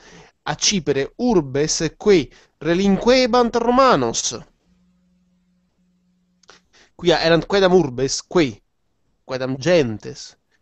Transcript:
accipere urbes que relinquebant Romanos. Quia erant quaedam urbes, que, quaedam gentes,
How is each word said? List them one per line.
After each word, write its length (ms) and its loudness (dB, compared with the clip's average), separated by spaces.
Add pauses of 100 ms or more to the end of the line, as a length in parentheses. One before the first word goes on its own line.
(420)
accipere 720 -2
urbes 840 -2
que 320 2 (280)
relinquebant 960 2
Romanos. 840 0 (2500)
Quia 300 0
erant 220 2
quaedam 280 2
urbes, 480 0
que, 400 -2 (600)
quaedam 340 -6
gentes, 800 -2 (240)